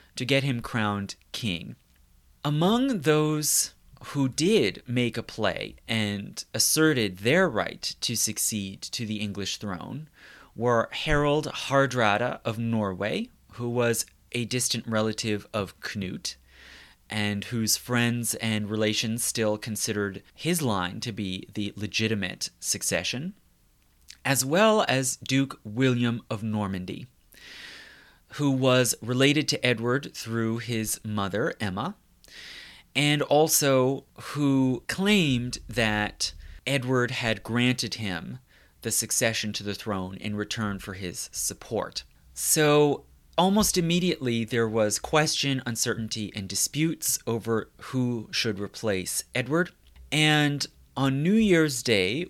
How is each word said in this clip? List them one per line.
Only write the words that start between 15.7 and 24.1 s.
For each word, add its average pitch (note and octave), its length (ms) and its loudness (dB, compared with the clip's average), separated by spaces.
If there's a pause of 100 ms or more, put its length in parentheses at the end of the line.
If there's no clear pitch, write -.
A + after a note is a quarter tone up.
Knut, - 560 -6 (720)
and G#2 360 -2
whose A2+ 320 0
friends A#2+ 580 0
and G#2+ 340 -2
relations A2 540 0
still G#2+ 340 0
considered G#2 640 -4 (140)
his E3 260 -2
line G2+ 380 -2
to A2+ 120 -8
be G2 440 -6
the G2+ 200 -4
legitimate G#2 840 -4
succession, B2 760 -4 (880)